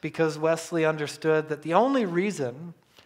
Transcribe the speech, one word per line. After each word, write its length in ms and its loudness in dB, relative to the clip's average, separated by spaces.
because 380 0
Wesley 460 0
understood 640 0
that 140 -6
the 120 -2
only 320 4
reason 680 -4